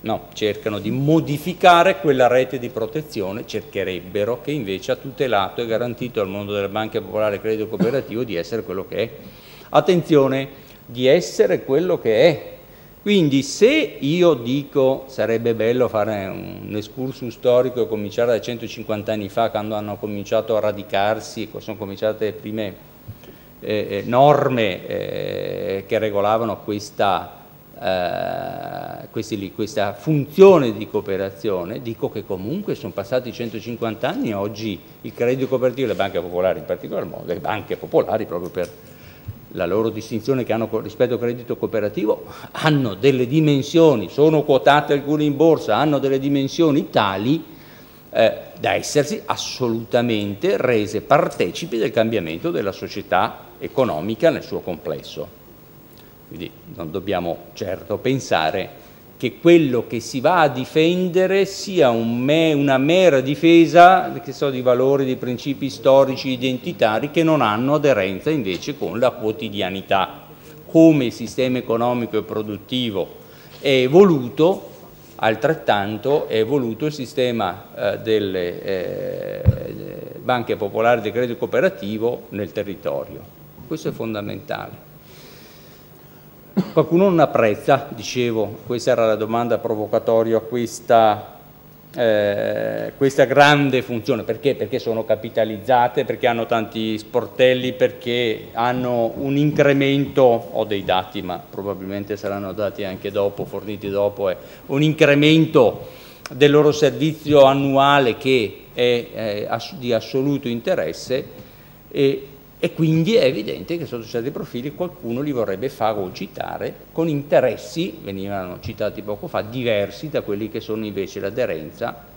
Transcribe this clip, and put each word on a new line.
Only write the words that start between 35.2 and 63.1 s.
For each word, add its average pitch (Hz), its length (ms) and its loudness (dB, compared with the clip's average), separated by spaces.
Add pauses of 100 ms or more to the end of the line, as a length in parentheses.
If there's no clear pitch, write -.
cooperativo, 127 380 0
le 101 80 -2
banche 92 260 -2
popolari 90 380 0
in 78 60 -12
particolar - 380 -6
modo, - 220 -12
le 87 160 -4
banche 98 340 -6
popolari 110 500 0
proprio 87 240 -6
per 87 200 -6 (840)
la 87 120 -2
loro 110 220 0
distinzione 113 540 -4
che 110 80 -4
hanno 110 160 0
co-, 110 120 -4
rispetto 123 340 0
al 110 60 -2
credito 120 380 -4
cooperativo, 107 680 -2 (280)
hanno 139 420 2
delle 127 320 2
dimensioni, 147 800 4
sono 151 320 4
quotate 143 520 4
alcune 147 320 0
in 147 100 0
borsa, 143 400 4
hanno 143 240 2
delle 135 180 0
dimensioni 143 720 0
tali, 110 540 0 (640)
eh, 110 280 2 (220)
da 104 140 0
essersi 135 500 -2
assolutamente 117 1300 -2
rese 107 440 0
partecipi 143 760 0
del 175 140 0
cambiamento 110 580 -2
della 117 220 -2
società 98 800 -4 (100)
economica 110 720 0
nel 113 100 -6
suo 87 200 -8
complesso. 78 680 -8 (1000)
Quindi 87 200 -12 (240)
non 80 160 -12
dobbiamo 90 480 -4 (160)
certo 95 440 -6
pensare 98 840 -2 (340)
che - 240 -6
quello 151 480 6
che 117 140 -6
si - 180 -8
va 165 220 4
a 151 80 6
difendere 180 960 0
sia 180 460 2
un 117 280 0
me-, 160 320 4
una 143 260 2
mera 156 440 4